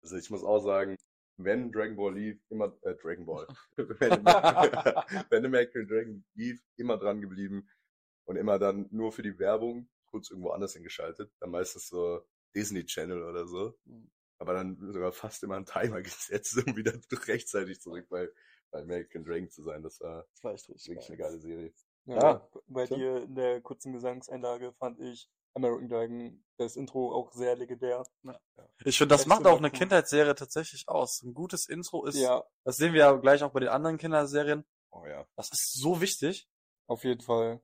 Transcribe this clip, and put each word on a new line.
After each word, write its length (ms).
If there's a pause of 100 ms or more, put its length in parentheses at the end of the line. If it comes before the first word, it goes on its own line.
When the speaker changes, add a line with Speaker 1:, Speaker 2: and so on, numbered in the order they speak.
Speaker 1:
Also 140
ich 140
muss 140
auch 160
sagen, 360 (400)
wenn 360
Dragon 240
Ball 180
lief, 260 (100)
immer, 320
äh, 120
Dragon 320
Ball. 200 (160)
<laughs> 140
Wenn, 480 (1040)
wenn 160
American 400
Dragon 380 (100)
lief, 260 (160)
immer 220
dran 220
geblieben 480 (560)
und 120
immer 220
dann 320
nur 220
für 100
die 160
Werbung 500 (180)
kurz 240
irgendwo 200
anders 220
hingeschaltet. 680
Dann 120
meistens 380
so 380 (300)
Disney 280
Channel 380
oder 240
so. 380
Speaker 2:
Mhm. 260 (300)
Speaker 1:
Aber 140
dann 240 (140)
sogar 200
fast 300
immer 140
einen 100
Timer 360
<laughs> 0
gesetzt, 540 (100)
um 100
wieder 160 (340)
rechtzeitig 540
zurück 280
bei, 200 (420)
bei 100
American 440
Dragon 260
zu 120
sein. 200
Das 180
war 340
Speaker 2:
Das 100
war 100
echt 140
richtig 220
Speaker 1:
wirklich 180
Speaker 2:
geil. 80
Speaker 1:
eine 120
geile 120
Serie. 320 (340)
Speaker 3:
Ja, 140
Speaker 2:
Ja. 280 (180)
Speaker 3:
bei 200
Speaker 2:
Klar. 120
Speaker 3:
dir 240
in 140
der 240
kurzen 320
Gesangseinlage 800
fand 280
ich 280 (260)
American 340
Dragon 560 (120)
das 200
Intro 360
auch 200
sehr 240
legendär. 480 (180)
Speaker 2:
Ja. 160 (460)
Ich 140
finde, 160
das 80
Speaker 3:
Echt 60
Speaker 2:
macht 180
auch 120
eine 80
Speaker 3:
super 0
cool. 120
Speaker 2:
Kindheitsserie 560
tatsächlich 540
aus. 340
Ein 120
gutes 340
Intro 380
ist, 100
Speaker 3:
Ja. 280 (200)
Speaker 2:
das 120
sehen 160
wir 80
ja 160
gleich 260
auch 100
bei 80
den 100
anderen 280
Kinderserien. 640 (280)
Speaker 1:
Oh 140
ja. 200 (100)
Speaker 2:
Das 140
ist 240
so 260
wichtig. 480 (380)
Speaker 3:
Auf 180
jeden 160
Fall. 440